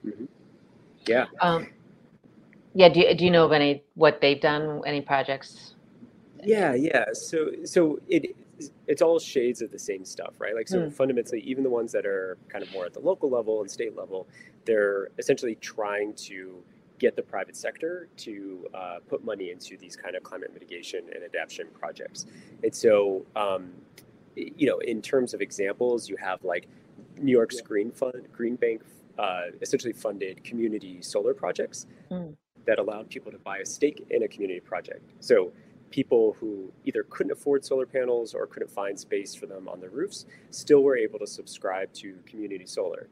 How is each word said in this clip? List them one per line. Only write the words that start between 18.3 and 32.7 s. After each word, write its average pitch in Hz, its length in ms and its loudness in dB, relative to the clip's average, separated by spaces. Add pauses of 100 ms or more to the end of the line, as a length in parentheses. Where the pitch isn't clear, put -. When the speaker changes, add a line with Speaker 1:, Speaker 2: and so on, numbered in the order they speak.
Speaker 1:
uh, 90 260 -10 (100)
put - 160 -6
money 101 260 -8
into 90 260 -16
these 90 200 -20
kind 90 180 -10
of 92 80 -8
climate 92 300 -12
mitigation 87 600 -12
and 87 120 -14
adaptation 82 480 -8
projects. - 540 -12 (360)
And 110 100 0
so, 101 520 4 (100)
um, 95 380 -2 (640)
y-, - 200 -10
you 143 120 2
know, 113 100 0
in 113 240 -4
terms 127 320 0
of 98 60 -8
examples, 101 680 -2
you 95 80 -8
have, 92 280 -6
like, 90 240 -4 (480)
New 139 160 2
York's 113 280 4
Green 110 300 -2
Fund, 127 420 -6
Green 120 220 -2
Bank, 117 280 0 (360)
uh, 90 280 -2 (140)
essentially 117 320 -2
funded 98 520 -8
community 104 580 -6
solar 107 320 -2
projects - 520 -6 (240)
Speaker 2:
Hmm. 175 200 -8 (340)
Speaker 1:
that 110 140 2